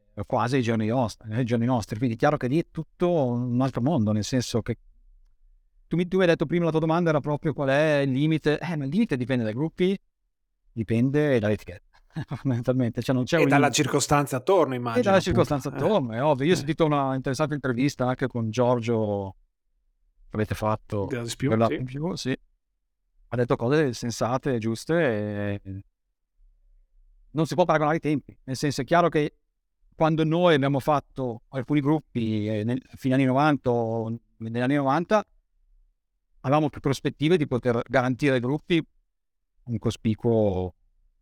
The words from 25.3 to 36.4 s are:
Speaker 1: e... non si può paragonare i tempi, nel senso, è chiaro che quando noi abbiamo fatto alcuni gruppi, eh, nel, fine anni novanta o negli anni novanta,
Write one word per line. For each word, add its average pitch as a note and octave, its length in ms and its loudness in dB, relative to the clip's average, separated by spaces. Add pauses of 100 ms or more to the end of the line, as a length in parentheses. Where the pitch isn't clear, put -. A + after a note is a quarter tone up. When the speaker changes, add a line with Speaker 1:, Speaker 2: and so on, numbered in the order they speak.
Speaker 1:
e... G2 180 -12 (1500)
non D#3 160 0
si - 80 -6
può F3 100 4
paragonare D#3 320 2
i - 20 -2
tempi, - 440 -4
nel C3 120 -8
senso, C#3+ 260 -2
è - 20 -2
chiaro E3+ 260 4
che D3+ 240 -2 (600)
quando D#3+ 280 2
noi E3 300 4
abbiamo C#3 260 2
fatto C3 680 -4
alcuni C#3 320 -2
gruppi, A2+ 680 -2
eh, G#2+ 160 -2
nel, A#2+ 180 -2 (140)
fine B2+ 200 0
anni C3+ 100 2
novanta C3+ 460 2
o A2+ 440 -2 (220)
negli A2+ 220 -6
anni B2+ 160 0
novanta, C#3 480 0 (1160)